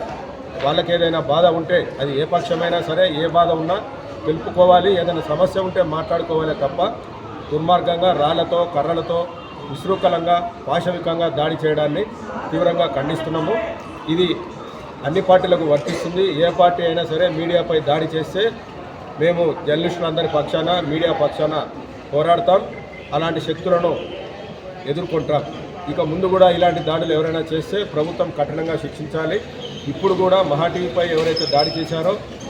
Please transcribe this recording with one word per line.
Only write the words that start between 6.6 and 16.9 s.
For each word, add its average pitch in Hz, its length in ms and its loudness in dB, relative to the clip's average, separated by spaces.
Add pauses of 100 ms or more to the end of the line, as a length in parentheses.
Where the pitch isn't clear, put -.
దుర్మార్గంగా 170 600 2
రాళ్లతో, 170 640 2
కర్రలతో, 170 520 0 (420)
విశృంఖలంగా, 175 840 0 (160)
పాశవికంగా 170 640 0
దాడి 156 380 0
చేయడాన్ని 151 360 0 (480)
తీవ్రంగా 170 440 2
ఖండిస్తున్నాము. 160 600 -2 (560)
ఇది 165 240 2 (680)
అన్ని 156 160 0
పార్టీలకు 180 440 4
వర్తిస్తుంది. 160 800 0
ఏ 170 60 6 (100)
పార్టీ 175 240 4
అయినా 170 200 0